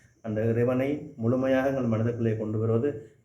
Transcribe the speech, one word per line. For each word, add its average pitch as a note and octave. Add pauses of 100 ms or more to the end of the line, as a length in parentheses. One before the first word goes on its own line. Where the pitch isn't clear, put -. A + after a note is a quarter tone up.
(200)
அந்த G#2+
இறைவனை B2+
முழுமையாக C3
எங்கள் B2+
மனதுக்குள்ளே A2+
கொண்டு G#2+
வருவது A#2 (120)